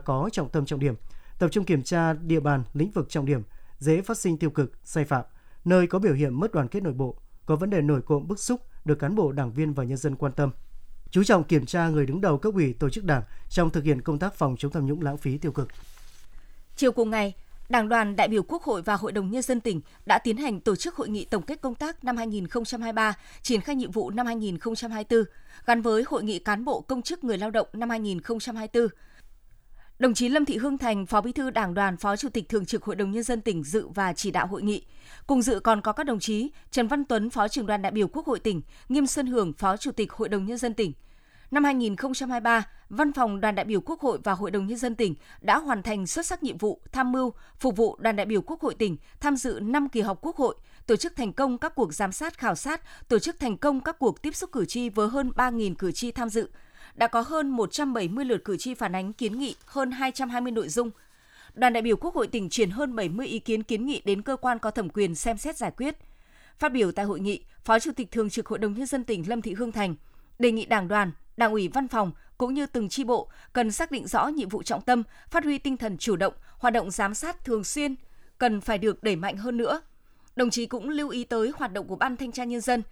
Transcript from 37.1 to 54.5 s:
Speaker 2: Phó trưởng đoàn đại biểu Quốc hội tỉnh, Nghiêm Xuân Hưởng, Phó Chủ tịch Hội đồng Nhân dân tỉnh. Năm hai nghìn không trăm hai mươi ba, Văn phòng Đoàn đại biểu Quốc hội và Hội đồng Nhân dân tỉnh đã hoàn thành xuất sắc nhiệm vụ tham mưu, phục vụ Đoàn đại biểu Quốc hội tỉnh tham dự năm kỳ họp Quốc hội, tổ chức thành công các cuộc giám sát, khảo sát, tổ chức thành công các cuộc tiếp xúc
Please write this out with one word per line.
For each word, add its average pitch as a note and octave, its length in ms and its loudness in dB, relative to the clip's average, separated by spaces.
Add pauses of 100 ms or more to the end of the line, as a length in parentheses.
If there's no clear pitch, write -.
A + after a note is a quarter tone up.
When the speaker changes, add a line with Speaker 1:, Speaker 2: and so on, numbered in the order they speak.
Speaker 2:
Phó A3 180 2
trưởng A3 180 -4
đoàn G#3 160 0
đại F#3 100 0
biểu G#3 160 2
Quốc D#4+ 180 -6
hội B3 120 0
tỉnh, F3+ 240 -2 (260)
Nghiêm C#4 180 4
Xuân C4+ 200 0
Hưởng, G#3+ 260 2
Phó G3 240 0
Chủ B3+ 160 -4
tịch G#3 200 -2
Hội - 160 -4
đồng G3 180 0
Nhân A#3 120 -4
dân A#3 160 -2
tỉnh. F#3 180 0 (580)
Năm C#4+ 140 4
hai C#4 100 4
nghìn A3 220 0
không C4 180 -4
trăm C4 160 -4
hai A#3+ 100 -2
mươi G#3+ 40 -4
ba, A#3 240 4 (200)
Văn C#4+ 240 2
phòng G#3+ 280 0
Đoàn G#3+ 140 2
đại G3 100 0
biểu G#3+ 160 0
Quốc E4 200 -6
hội A#3 240 2
và G3+ 80 2
Hội F#3+ 180 -2
đồng G3 160 0
Nhân A#3 120 -4
dân A#3+ 160 -2
tỉnh G3 200 0 (260)
đã G#3+ 180 6
hoàn C4 240 0
thành G#3 240 -2
xuất D#4+ 200 -4
sắc F4 160 -6
nhiệm G#3+ 160 -4
vụ G#3 220 -2 (120)
tham B3+ 200 0
mưu, B3+ 200 0 (260)
phục A#3 180 2
vụ A3 240 4
Đoàn A3 160 2
đại G3+ 100 0
biểu G#3 160 2
Quốc D#4+ 180 -8
hội A#3+ 140 0
tỉnh F3+ 220 0 (240)
tham C#4+ 160 2
dự A#3+ 260 -4
năm C#4 260 2
kỳ A#3 120 -2
họp G3 200 0
Quốc E4 160 -6
hội, B3+ 180 2 (320)
tổ A3+ 100 6
chức - 200 -2
thành G#3+ 160 -2
công B3+ 260 0
các D#4+ 160 -4
cuộc F3+ 200 0
giám F#3+ 180 -2
sát, D#4+ 260 -6
khảo G#3+ 160 0
sát, - 540 -8
tổ A3+ 100 6
chức - 220 -4
thành A3+ 160 -2
công C#4 240 2
các E4 180 -4
cuộc A3+ 240 0
tiếp D4 140 -6
xúc - 160 -8